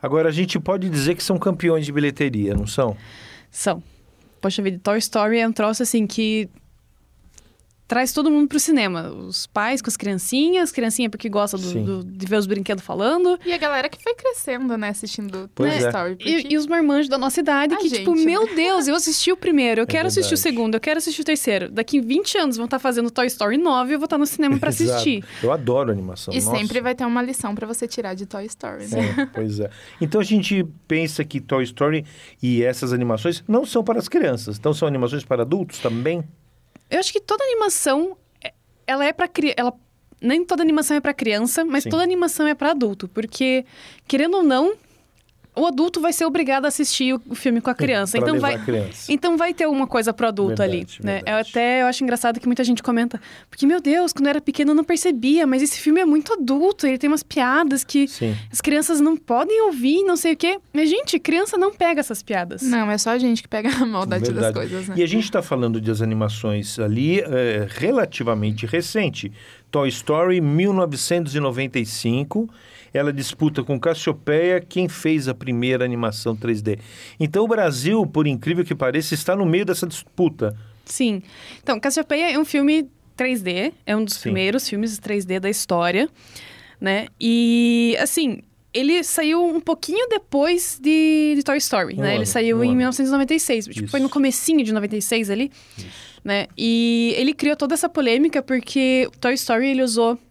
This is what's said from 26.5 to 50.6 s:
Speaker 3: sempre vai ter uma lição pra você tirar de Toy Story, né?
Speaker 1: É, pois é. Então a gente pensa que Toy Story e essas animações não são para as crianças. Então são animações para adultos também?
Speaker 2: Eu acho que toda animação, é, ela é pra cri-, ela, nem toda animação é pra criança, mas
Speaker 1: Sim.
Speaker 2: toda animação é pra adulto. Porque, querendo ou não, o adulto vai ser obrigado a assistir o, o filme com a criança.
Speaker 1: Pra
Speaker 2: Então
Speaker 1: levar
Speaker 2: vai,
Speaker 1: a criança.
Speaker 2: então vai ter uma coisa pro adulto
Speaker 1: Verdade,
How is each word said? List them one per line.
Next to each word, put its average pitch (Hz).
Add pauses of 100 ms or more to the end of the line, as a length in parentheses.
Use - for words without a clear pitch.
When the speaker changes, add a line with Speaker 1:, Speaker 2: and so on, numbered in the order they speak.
Speaker 3:
sempre 214
vai 247
ter 254
uma 240
lição 247
pra 214
você 233
tirar 202
de 196
Toy 202
Story, -
né? 113
Speaker 1:
É, 277
pois 107
é. 101 (320)
Então 165
a 202
gente 196 (220)
pensa 160
que 147
Toy 131
Story 151 (380)
e 123
essas 123
animações 123
não 226
são 226
para 226
as 185
crianças. 117
Então 151
são 151
animações 135
para 120
adultos 175
também? 131 (640)
Speaker 2:
Eu 311
acho 381
que 403
toda 415
animação, 381 (280)
é, - (320)
ela 269
é 294
pra 349
cri-, 302
ela, 240 (480)
nem 320
toda 339
animação 302
é 294
pra 285
criança, 233
mas 285
Speaker 1:
Sim. -
Speaker 2:
toda 330
animação 349
é 302
pra 285
adulto. 214
Porque, 254 (420)
querendo 330
ou 370
não, 302 (840)
o 285
adulto 339
vai 330
ser 330
obrigado 269
a -
assistir 277
o, 240
o 240
filme 233
com -
a 247
criança. 220
Speaker 1:
Pra 240
Speaker 2:
Então 311
Speaker 1:
levar 285
Speaker 2:
vai, 262
Speaker 1:
a -
criança. 110
Speaker 2:
então 339
vai 339
ter 339
uma 269
coisa 226
pro 226
adulto 202
Speaker 1:
Verdade, 202